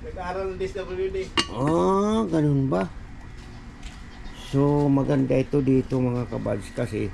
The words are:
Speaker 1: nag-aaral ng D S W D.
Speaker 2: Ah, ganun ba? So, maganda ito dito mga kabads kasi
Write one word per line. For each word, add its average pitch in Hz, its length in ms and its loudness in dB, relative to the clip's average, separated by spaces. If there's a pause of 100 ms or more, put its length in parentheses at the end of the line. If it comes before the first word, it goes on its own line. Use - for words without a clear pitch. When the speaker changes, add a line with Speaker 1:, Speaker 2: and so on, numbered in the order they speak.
Speaker 1:
nag-aaral 190 480 -6
ng 170 80 -10
D 190 80 -4
S 202 80 -8
W 185 320 -4
D. 190 160 -4 (240)
Speaker 2:
Ah, 185 800 4
ganun 143 400 4
ba? 190 160 2 (1600)
So, 143 400 4
maganda 135 480 4
ito 139 240 2
dito 131 400 2
mga 123 240 0
kabads 107 480 -4
kasi 107 400 -2